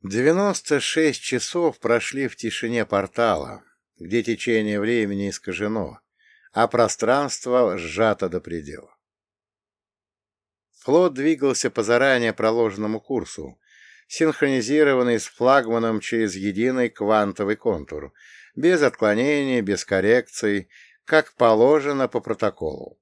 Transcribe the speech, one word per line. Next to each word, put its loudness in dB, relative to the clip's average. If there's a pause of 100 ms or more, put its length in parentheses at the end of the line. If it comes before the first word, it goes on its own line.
Девяносто 0
шесть 0
часов -4
прошли -2
в -8
тишине -4
портала, -2 (360)
где -2
течение -2
времени -2
искажено, -8 (540)
а 2
пространство 0
сжато -2
до -6
предела. -14 (1800)
Флот 2
двигался 0
по -4
заранее 2
проложенному -2
курсу, -10 (480)
синхронизированный 2
с -10
флагманом 2
через -2
единый -2
квантовый 0
контур, -6 (420)
без 2
отклонений, 2
без -2
коррекций, 0 (340)
как 2
положено 4
по -4
протоколу -6